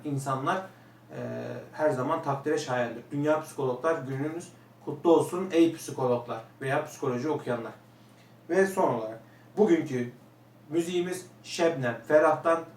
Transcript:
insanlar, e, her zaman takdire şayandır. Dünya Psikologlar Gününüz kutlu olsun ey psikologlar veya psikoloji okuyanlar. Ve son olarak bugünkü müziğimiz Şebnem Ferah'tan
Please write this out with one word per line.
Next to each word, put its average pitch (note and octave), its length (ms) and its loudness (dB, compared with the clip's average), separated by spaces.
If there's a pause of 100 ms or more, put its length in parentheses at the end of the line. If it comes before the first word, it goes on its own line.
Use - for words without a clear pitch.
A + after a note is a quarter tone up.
insanlar, C#3+ 600 -2 (500)
e, A#2+ 260 -8 (300)
her D3+ 180 2
zaman C#3 320 0
takdire D3 360 -2
şayandır. A#2+ 520 -4
Dünya D3+ 320 0
Psikologlar C#3+ 600 -2
Gününüz D3 460 -6 (360)
kutlu D#3 320 4
olsun F3+ 360 0
ey E3 240 6
psikologlar A#2+ 640 -2 (200)
veya C3+ 240 0
psikoloji C3 440 -4
okuyanlar. A#2+ 440 -4 (760)
Ve F#3+ 160 6
son F3 280 2
olarak - 260 -6 (360)
bugünkü C#3 560 2 (560)
müziğimiz F3 580 -2 (160)
Şebnem C#3 680 -2
Ferah'tan D#3 520 4 (160)